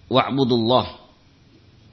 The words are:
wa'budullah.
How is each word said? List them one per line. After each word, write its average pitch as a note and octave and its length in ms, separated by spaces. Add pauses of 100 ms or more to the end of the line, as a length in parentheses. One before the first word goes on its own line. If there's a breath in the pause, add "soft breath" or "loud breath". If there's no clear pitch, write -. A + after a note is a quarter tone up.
(100)
wa'budullah. A#2+ 960 (880)